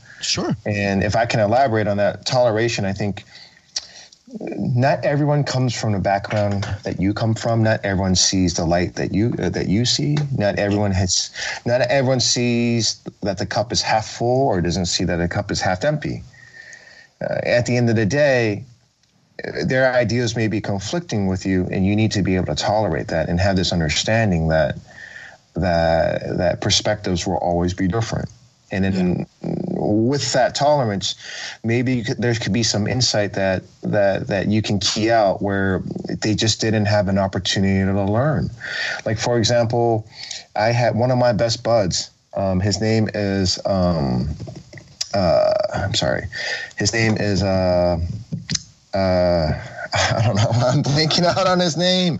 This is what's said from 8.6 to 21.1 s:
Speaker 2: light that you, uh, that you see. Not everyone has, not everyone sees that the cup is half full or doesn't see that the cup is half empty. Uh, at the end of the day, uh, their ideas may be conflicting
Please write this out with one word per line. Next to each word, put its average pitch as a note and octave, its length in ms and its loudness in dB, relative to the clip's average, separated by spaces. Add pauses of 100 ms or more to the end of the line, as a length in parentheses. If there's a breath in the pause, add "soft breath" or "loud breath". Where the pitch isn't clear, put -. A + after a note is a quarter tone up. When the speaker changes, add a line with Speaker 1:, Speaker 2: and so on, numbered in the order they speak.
Speaker 2:
light F2 300 0
that - 180 -4
you, A2 280 0
uh, F#2 100 -2
that F2+ 180 -4
you A2 160 2
see. D3 320 0 (220)
Not G2+ 220 0
everyone G2+ 320 0
has, F#2 380 0 (360 loud breath)
not A#2+ 160 2
everyone C3 380 2
sees A#2+ 800 0 (220)
that F#2+ 160 -2
the F2+ 80 -4
cup - 260 -2
is F#2 100 -2
half A2 240 0
full B2+ 400 0
or G2 160 0
doesn't F2 240 0
see - 180 -2
that F2 120 -2
the E2+ 120 0
cup - 220 -4
is E2 100 -4
half F#2 240 -2
empty. D3 380 -2 (960 loud breath)
Uh, - 240 -4
at A#2 220 2
the A#2+ 100 0
end A#2+ 140 2
of A2 60 2
the A2+ 100 2
day, B2 580 2 (800)
uh, - 220 -4
their C3 260 4
ideas A#2+ 440 2
may A2+ 120 0
be G2 120 -2
conflicting G#2 640 -4